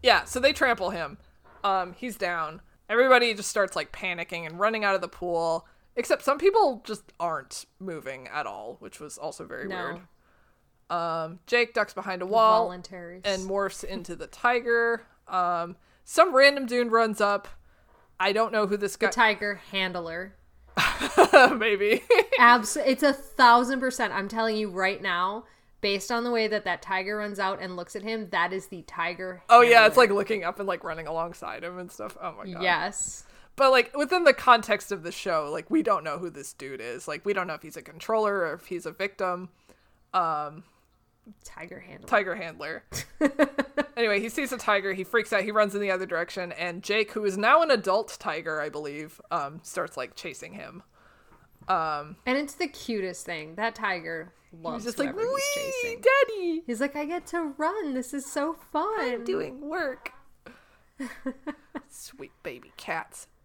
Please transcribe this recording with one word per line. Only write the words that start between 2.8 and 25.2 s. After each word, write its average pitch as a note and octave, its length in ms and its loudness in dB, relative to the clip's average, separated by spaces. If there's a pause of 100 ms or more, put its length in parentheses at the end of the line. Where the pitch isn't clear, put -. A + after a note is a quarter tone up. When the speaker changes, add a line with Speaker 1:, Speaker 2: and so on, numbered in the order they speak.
Speaker 1:
Everybody A#3+ 440 6
just G3 160 -8
starts, G3 260 0
like, D#3 160 -6
panicking F3 540 -8
and E3 140 -12
running A3 240 0
out G3 120 2
of F3+ 60 0
the F3 60 -6
pool. E3 580 -2 (300)
Except C4+ 280 0
some C#4+ 140 2
people F4+ 480 4
just G#3+ 180 -10 (160)
aren't D#3 460 -6 (140)
moving C3+ 480 -10
at D3 180 -6
all, G#2 340 -10
which - 200 -18
was D3+ 180 -14
also D3+ 280 -10
very - 220 -10
Speaker 2:
No. F#3+ 80 -8 (100)
Speaker 1:
weird. F3 160 -10 (880)
Um, E3 580 -6
Jake A#3+ 260 2
ducks G#3 200 -2
behind F#3 280 -8
a F3+ 40 -4
Speaker 2:
The F#3+ 60 -6
Speaker 1:
wall A3 340 6
Speaker 2:
voluntaries. F3+ 600 -12
Speaker 1:
and F#3+ 240 -2
morphs G3 360 -2
into F3+ 300 -10
the D3 120 -12
tiger. A#3 800 0 (200)
Um, F3 500 -2 (260)
some E4 320 4
random C#4 300 6
dude A#3+ 260 0
runs A3+ 300 2
up. G3+ 260 0 (720)
I F#3+ 140 2
don't A3 180 2
know G#3+ 160 2
who G3+ 100 0
this G3+ 200 -4
Speaker 2:
The A3 80 0
Speaker 1:
guy G3 60 2
Speaker 2:
tiger G#3 440 2 (160)
handler. F3+ 640 -6 (420)
Speaker 1:
<laughs> - 800 6
Maybe. G#3+ 480 0 (180)
<laughs> B4+ 180 0
Speaker 2:
Abs-, A#3+ 380 8
it's C4 240 0
a C#4+ 120 4
thousand B3+ 680 4
percent. B3 340 -2
I'm G3 140 -4
telling A3 300 -2
you G#3+ 120 -4
right F#3+ 320 -2
now, F#3+ 440 -2 (360)